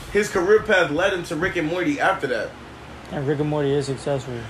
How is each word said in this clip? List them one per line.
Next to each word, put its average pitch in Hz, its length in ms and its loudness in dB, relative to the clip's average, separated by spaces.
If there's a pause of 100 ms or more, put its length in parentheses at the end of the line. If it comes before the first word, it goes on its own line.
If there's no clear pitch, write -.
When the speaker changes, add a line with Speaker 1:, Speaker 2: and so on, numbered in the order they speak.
(140)
Speaker 1:
his 202 160 2
career 196 320 4
path 180 300 4
led 185 220 2
him 175 120 -2
to 165 100 -4
Rick 180 220 -2
and 160 100 0
Morty 156 320 0
after 175 280 2
that. 113 220 -2 (600)
Speaker 2:
And 139 160 -4
Rick 143 140 0
and 151 80 0
Morty 147 240 0
is 143 140 2
successful. 131 460 -4 (160)